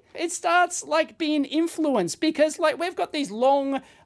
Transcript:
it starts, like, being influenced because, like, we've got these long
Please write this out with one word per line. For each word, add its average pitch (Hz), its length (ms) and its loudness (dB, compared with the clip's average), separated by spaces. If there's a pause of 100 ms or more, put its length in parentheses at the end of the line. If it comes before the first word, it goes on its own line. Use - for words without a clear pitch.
(140)
it 339 180 -4
starts, 349 540 0
like, 320 320 0
being 302 260 0
influenced 285 800 0
because, 311 360 2
like, 311 220 0
we've 349 160 -4
got - 160 -4
these 277 200 -4
long 269 500 2 (240)